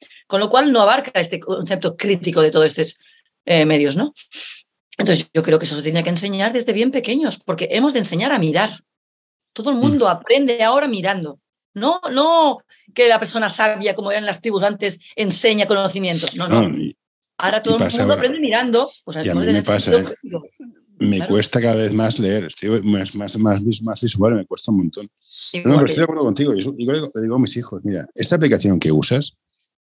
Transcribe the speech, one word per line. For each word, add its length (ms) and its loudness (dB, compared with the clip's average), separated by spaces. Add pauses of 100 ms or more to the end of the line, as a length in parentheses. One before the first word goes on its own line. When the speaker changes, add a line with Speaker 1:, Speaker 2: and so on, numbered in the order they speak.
(260)
Speaker 1:
Con 140 -2
lo 100 -2
cual 220 4
no 100 4
abarca 380 2
este 180 -4
concepto 580 -4
crítico 460 0
de 80 4
todos 160 4
estos, 320 -4 (460)
eh, 200 4
medios, 320 2
¿no? 160 -2 (840)
Entonces 340 0
yo 100 2
creo 160 4
que 80 -4
eso 100 -2
se 60 -6
tenía 200 0
que 80 -6
enseñar 420 0
desde 200 -2
bien 180 0
pequeños, 480 -2
porque 340 -6
hemos 200 2
de 80 0
enseñar 320 -2
a 60 2
mirar. 320 0 (840)
Todo 180 -4
el 60 0
mundo 300 2
Speaker 2:
Mm. 40 4
Speaker 1:
aprende 520 0
ahora 260 2
mirando. 500 -4 (360)
No, 260 0 (100)
no 480 2 (360)
que 140 4
la 100 6
persona 320 -4
sabia, 440 0
como 160 -6
eran 140 -2
las 160 -6
tribus 220 -2
antes, 380 -2 (140)
enseña 520 0
conocimientos. 680 -2
No, 140 -6
no. 200 2
Speaker 2:
No, 100 -6
y, 180 -8 (420)
Speaker 1:
Ahora 240 -2
todo 120 0
Speaker 2:
y 20 2
Speaker 1:
el 80 0
Speaker 2:
pasa 140 -2
Speaker 1:
mundo 160 2
Speaker 2:
ahora. 80 -2
Speaker 1:
aprende 180 0
mirando. 500 0 (140)
Pues 120 -12
Speaker 2:
Y 20 -6
a 20 -4
Speaker 1:
hacemos 220 -2
Speaker 2:
mí 40 -2
Speaker 1:
de 60 2
Speaker 2:
me 60 2
Speaker 1:
ese 80 -4
Speaker 2:
pasa, 240 0
Speaker 1:
sentido 200 2
Speaker 2:
¿eh? 80 -14
Speaker 1:
crítico. 240 -10 (560)
Speaker 2:
Me 200 0
Speaker 1:
Claro. 140 -2
Speaker 2:
cuesta 280 0
cada 140 2
vez 180 0
más 260 0
leer. 260 0
Estoy 380 -2
más, 320 0
más, 220 -8
más, 240 2 (220)
más 180 -6
visual, 340 2
me 120 -2
cuesta 240 -6
un 80 4
montón. 320 -4 (420)
Speaker 1:
Igual. 160 -2
Speaker 2:
No, 60 6
pero 100 6
estoy 140 2
de 60 2
acuerdo 200 0
contigo. 300 0
Yo, 240 -4
yo 140 -2
le 60 -2
digo, 160 -8
le 80 -4
digo 120 -2
a 40 2
mis 200 2
hijos, 260 -10
mira, 300 -6
esta 220 0
aplicación 440 2
que 120 0
usas, 440 0 (520)